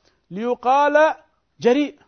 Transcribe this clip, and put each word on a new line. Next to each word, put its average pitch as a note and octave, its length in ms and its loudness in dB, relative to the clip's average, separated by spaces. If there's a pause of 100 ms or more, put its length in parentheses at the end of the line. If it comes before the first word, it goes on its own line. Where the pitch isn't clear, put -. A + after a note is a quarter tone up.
(320)
ليقال C4+ 840 0 (440)
جريء B3+ 480 -2